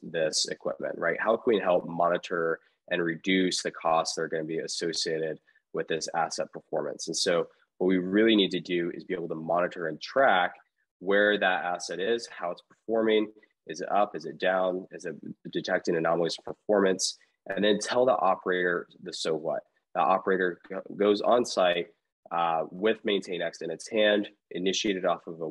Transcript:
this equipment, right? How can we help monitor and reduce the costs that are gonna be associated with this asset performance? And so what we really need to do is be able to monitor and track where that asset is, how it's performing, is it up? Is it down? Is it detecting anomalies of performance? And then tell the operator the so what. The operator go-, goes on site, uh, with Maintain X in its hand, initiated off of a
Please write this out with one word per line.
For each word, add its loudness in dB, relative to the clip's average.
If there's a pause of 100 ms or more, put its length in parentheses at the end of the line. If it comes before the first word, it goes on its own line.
this -2
equipment, -8
right? -2
How 2
can 2
we 2
help 2
monitor 0 (320)
and 0
reduce 0
the -4
costs 0
that -4
are -4
gonna -4
be -6
associated -4 (340)
with -4
this -4
asset -4
performance? -6
And -6
so 2 (320)
what 0
we 4
really 4
need 4
to -2
do -2
is -12
be -6
able -6
to -6
monitor -2
and -6
track 2 (440)
where 4
that 0
asset -6
is, -2
how -6
it's -10
performing, 0 (420)
is -10
it -6 (100)
up? 0
Is -10
it -10
down? 0 (100)
Is -14
it -8 (380)
detecting -2
anomalies 0
of -20
performance? 0 (320)
And -2
then 4
tell 0
the 4
operator 0 (140)
the -12
so -2
what. -4 (320)
The 0
operator 2 (180)
go-, -10
goes 4
on 4
site, 2 (420)
uh, 0
with 0
Maintain -2
X -6
in -6
its -10
hand, 4 (240)
initiated -2
off -2
of -12
a -6